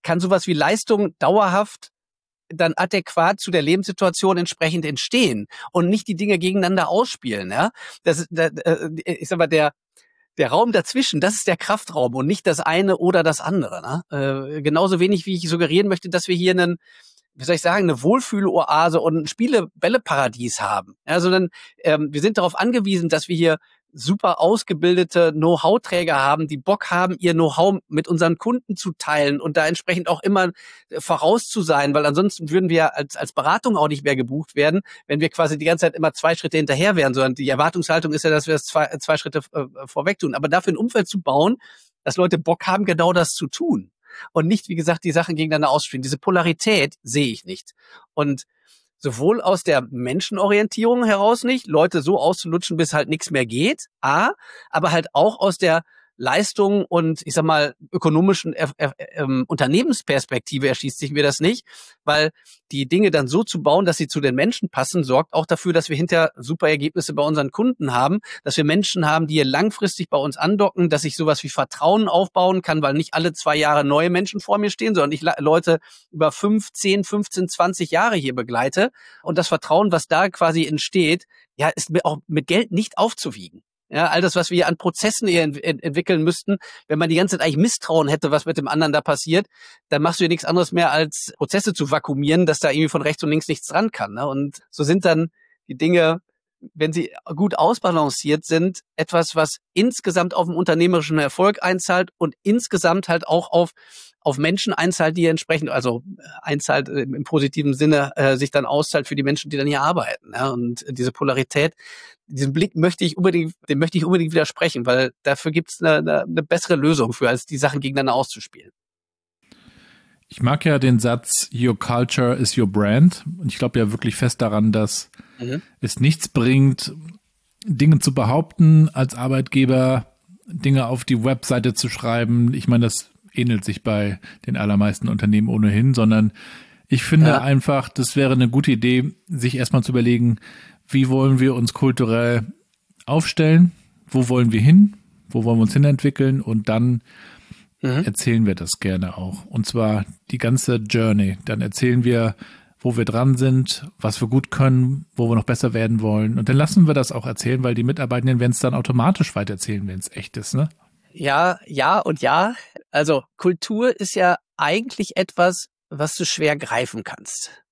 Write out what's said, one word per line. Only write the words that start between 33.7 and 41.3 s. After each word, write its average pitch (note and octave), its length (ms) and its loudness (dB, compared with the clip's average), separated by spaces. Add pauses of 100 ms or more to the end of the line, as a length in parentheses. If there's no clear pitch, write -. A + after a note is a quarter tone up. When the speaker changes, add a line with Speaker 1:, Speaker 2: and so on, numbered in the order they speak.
Speaker 1:
auch D3+ 100 2
nicht C#3+ 160 -4
mehr C#3 100 2
gebucht C3 400 -6
werden, D#3 280 2 (240)
wenn D3 140 -2
wir D#3+ 100 0
quasi D#3 260 0
die D3+ 80 -8
ganze E3 220 2
Zeit D#3+ 80 0
immer D#3+ 180 0
zwei E3 220 0
Schritte D#3+ 240 -2
hinterher D3+ 360 2
wären, C#3 200 2
sondern C3 220 0
die C3+ 120 -4
Erwartungshaltung D#3+ 640 0
ist D3+ 120 -4
ja, E3 60 4
dass D3+ 160 2
wir D#3 100 0
das - 80 -4
zwei, D3+ 220 0 (120)
zwei D#3 180 0
Schritte, D3+ 240 -6 (120)
äh, C#3+ 120 -4 (220)
vorweg E3+ 320 -4
tun. C#3 160 -4
Aber D3 140 -4
dafür F3 260 0
ein - 40 -6
Umfeld A3 300 0
zu F#3+ 140 -6
bauen, D#3 340 2 (480)